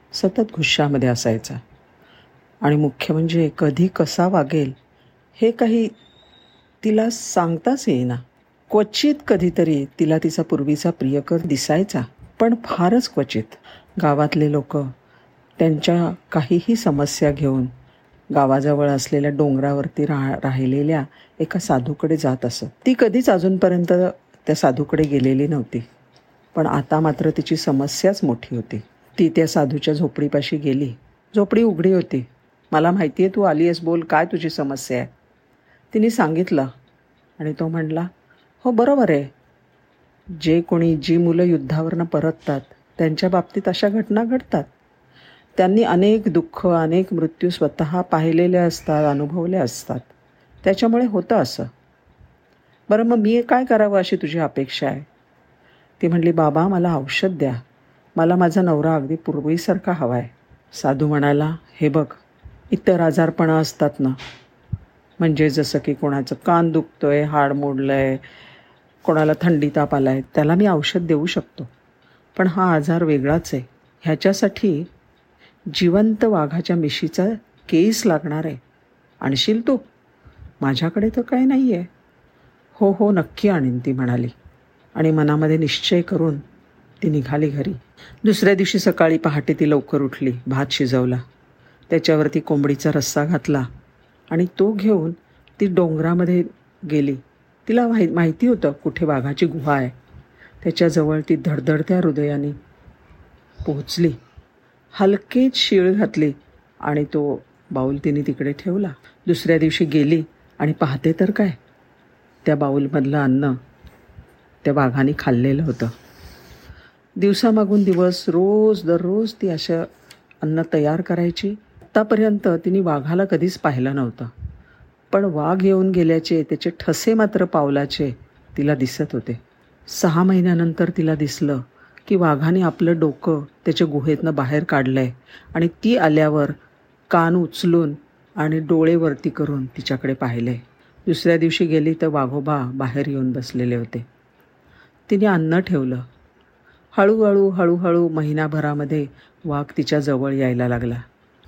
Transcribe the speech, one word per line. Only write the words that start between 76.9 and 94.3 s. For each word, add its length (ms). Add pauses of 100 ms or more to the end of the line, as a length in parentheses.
केस 380
लागणार 400
आहे, 100 (640)
आणशील 460
तू? 100 (840)
माझ्याकडे 560
तर 60
काही 220
नाही 300
आहे." 100 (880)
"हो, 180
हो, 180
नक्की 380
आणीन," 300
ती 140
म्हणाली 360 (640)
आणि 160
मनामध्ये 460
निश्चय 460
करून 360 (640)
ती 80
निघाली 380
घरी. 240 (520)
दुसऱ्या 300
दिवशी 240
सकाळी 400
पहाटे 360
ती 160
लवकर 320
उठली, 300 (140)
भात 240
शिजवला, 480 (720)
त्याच्यावरती 500
कोंबडीचा 540
रस्सा 300
घातला 400 (640)